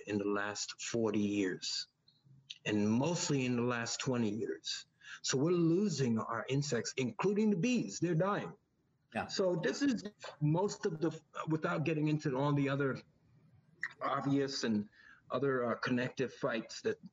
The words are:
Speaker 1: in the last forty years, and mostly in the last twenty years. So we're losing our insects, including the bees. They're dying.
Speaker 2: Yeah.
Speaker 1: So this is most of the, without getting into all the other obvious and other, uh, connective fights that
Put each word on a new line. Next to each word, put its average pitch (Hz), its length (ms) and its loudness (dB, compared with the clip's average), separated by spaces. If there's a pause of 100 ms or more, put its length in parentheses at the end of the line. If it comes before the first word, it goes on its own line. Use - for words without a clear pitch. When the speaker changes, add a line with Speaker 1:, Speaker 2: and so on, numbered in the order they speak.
Speaker 1:
in 104 100 0
the 101 100 0
last 101 540 -2
forty 110 400 0
years, 101 640 -2 (800)
and 104 200 2
mostly 135 600 2
in 123 100 0
the 120 60 2
last 120 400 -2
twenty 120 280 2
years. - 580 -6 (340)
So - 160 -2
we're 156 140 2
losing 165 680 4
our 113 300 -4
insects, 135 480 0
including 196 520 2
the 202 60 4
bees. 226 460 0
They're 175 120 2
dying. 165 380 0 (640)
Speaker 2:
Yeah. 98 120 -4
Speaker 1:
So 180 360 0
this 294 180 -2
is 240 220 0 (380)
most 170 440 0
of 160 140 -4
the, 156 180 0 (300)
without 160 380 0
getting 151 240 2
into 147 280 0
all 143 140 2
the 139 160 2
other 139 320 0 (1040)
obvious 139 640 0
and 104 180 2 (480)
other, 127 400 2
uh, 110 40 -2
connective 127 580 -2
fights - 480 -4
that 113 180 -2 (140)